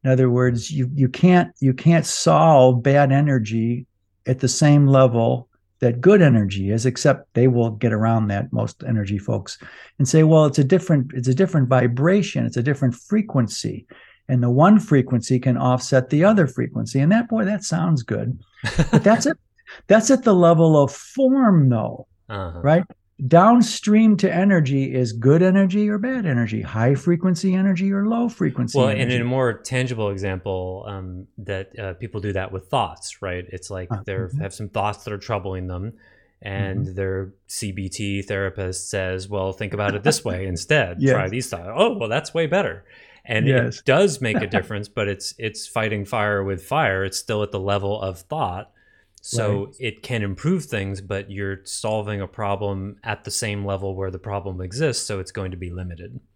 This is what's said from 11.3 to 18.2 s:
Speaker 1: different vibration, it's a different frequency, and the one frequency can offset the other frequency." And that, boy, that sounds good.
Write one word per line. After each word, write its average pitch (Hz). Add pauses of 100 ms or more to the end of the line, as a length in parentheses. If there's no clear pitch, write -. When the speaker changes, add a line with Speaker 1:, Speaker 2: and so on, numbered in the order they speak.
Speaker 1:
different 156
vibration, 131
it's 113
a 120
different 135
frequency, 127 (440)
and 127
the 123
one 170
frequency 131
can 127
offset 127
the 156
other 196
frequency." 120
And 151
that, 233
boy, 220
that 202
sounds 165
good. 110 (520)